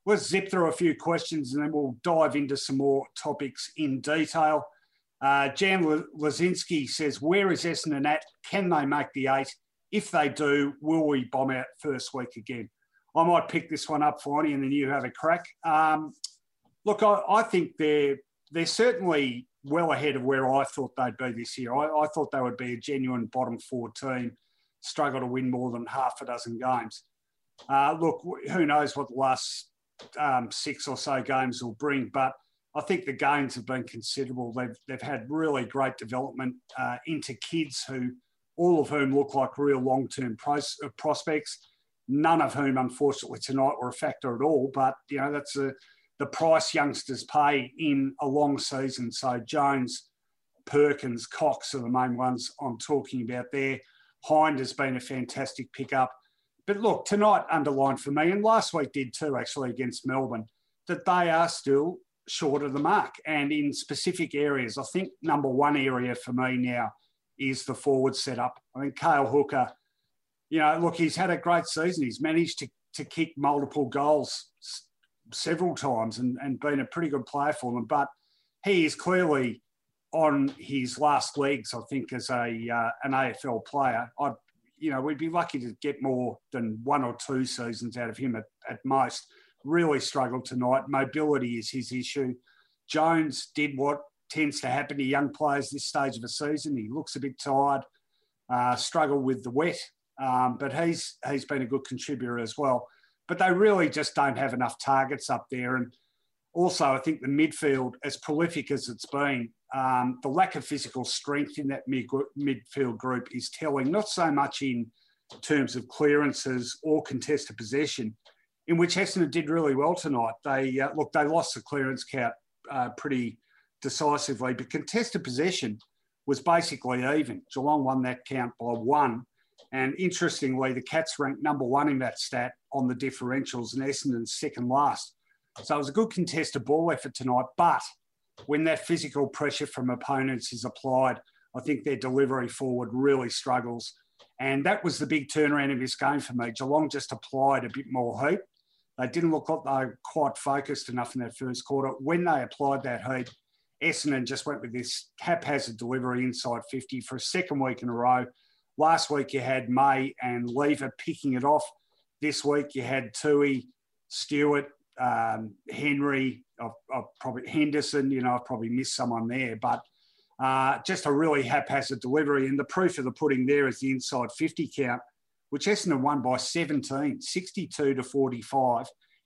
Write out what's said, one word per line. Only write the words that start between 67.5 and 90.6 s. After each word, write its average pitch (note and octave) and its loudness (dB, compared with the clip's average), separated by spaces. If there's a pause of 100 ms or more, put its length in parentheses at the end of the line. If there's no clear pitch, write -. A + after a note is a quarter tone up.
the B2+ -4
forward C3 2
setup. B2 -4 (200)
I C3 -8
think C#3 -4
Cale D#3+ 4
Hooker, C#3+ 4 (800)
you D#3 2
know, D#3 6
look, E3+ 2
he's D#3+ 0
had F3+ 2
a F3 2
great E3+ 2
season. D#3+ 0
He's A#2 -4
managed D#3+ 0
to, C3+ -8 (260)
to D3 -8
kick D#3+ -4
multiple C#3+ 2
goals C#3 0 (100)
s-, - -14 (460)
several E3 -2
times A2+ -2
and, B2+ 0
and C3+ -6
been C#3+ 0
a B2 -2
pretty E3+ -2
good C#3 -2
player C#3+ 0
for B2 -4
them. A#2+ -4
But C#3 2 (560)
he F#3 4
is C#3+ 0
clearly D3+ 2 (500)
on C#3+ 4
his B2+ -4
last C#3+ 2
legs, C#3 0
I A#2 -8 (100)
think, C3 -4
as A#2 -6
a, A#2+ -2
uh, A#2 0 (120)
an C3+ -2
A C3+ 2
F - -10
L A#2+ -2
player. B2 -2 (100)
I, C#3 -2 (460)
you D#3 -4
know, C3 -2
we'd D3 -4
be D#3+ -4
lucky E3 -2
to A#2+ -8
get C#3+ -4
more B2+ -2 (140)
than A2+ -4
one C#3 0
or A#2+ -4 (100)
two C3 0
seasons A#2 -8
out A#2+ -6
of G#2 -10
him A#2+ -4
at, G#2+ -8 (240)
at A#2+ -10
most. C3 0 (380)
Really D#3 4
struggled B2+ -2
tonight. C3 0